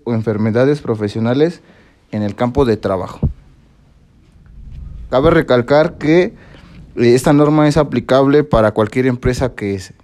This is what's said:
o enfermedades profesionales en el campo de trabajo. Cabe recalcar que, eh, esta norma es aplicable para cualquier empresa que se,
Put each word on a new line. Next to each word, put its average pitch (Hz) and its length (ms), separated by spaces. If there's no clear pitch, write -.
o 120 80
enfermedades 113 680
profesionales 117 840
en 107 100
el 104 120
campo 123 280
de 113 140
trabajo. 95 500
Cabe 135 200
recalcar 151 680
que, 165 260
eh, 226 100
esta 127 380
norma 151 340
es 147 80
aplicable 139 680
para 110 260
cualquier 117 360
empresa 127 480
que 98 220
se, - 160